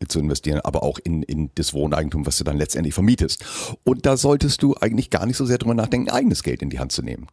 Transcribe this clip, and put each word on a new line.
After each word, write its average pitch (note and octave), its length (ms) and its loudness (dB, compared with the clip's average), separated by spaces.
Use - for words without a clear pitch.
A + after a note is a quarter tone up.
zu - 120 -2
investieren, D2 440 0
aber D#2 180 -2
auch D2 160 -2
in, D#2+ 240 -2
in D2+ 320 -4
das D#2 220 -2
Wohneigentum, D2 500 -2
was C#2+ 140 -2
du D2 40 -4
dann D2 140 -2
letztendlich D2+ 380 -2
vermietest. - 500 2
Und B2+ 240 2
da C3+ 100 4
solltest C#3+ 460 2
du C#3 180 4
eigentlich A2 300 0
gar F#2 160 0
nicht B2 100 0
so C3+ 80 0
sehr B2 140 2
drüber A#2 160 2
nachdenken, A#2 340 0
eigenes B3 320 2
Geld - 220 -2
in C#2 80 -2
die B1+ 80 -6
Hand C2 120 -4
zu - 120 -4
nehmen. A#1+ 300 -8